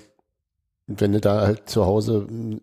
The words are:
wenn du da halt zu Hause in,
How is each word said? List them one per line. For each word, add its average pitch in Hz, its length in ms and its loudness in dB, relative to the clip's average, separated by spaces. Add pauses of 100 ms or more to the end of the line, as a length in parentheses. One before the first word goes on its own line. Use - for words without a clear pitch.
(880)
wenn 101 260 0
du 104 80 2
da 104 200 2
halt 104 280 0
zu 104 160 2
Hause 107 440 0
in, 113 340 -8